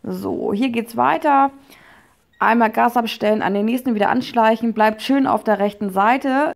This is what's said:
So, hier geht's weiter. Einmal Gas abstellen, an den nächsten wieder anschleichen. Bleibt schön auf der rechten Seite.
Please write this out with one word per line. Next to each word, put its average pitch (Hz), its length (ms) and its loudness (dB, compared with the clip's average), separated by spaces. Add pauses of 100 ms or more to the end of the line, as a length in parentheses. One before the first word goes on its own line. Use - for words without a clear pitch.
So, 190 500 -4
hier 240 140 -2
geht's 233 280 -6
weiter. 277 540 2 (880)
Einmal 220 320 2
Gas 233 260 0
abstellen, 214 460 0
an 190 100 -2
den 202 120 0
nächsten 240 320 -2
wieder 202 140 2
anschleichen. 226 640 0
Bleibt 220 300 0
schön 269 240 2
auf 214 160 0
der 208 160 0
rechten 202 320 -2
Seite. 262 640 0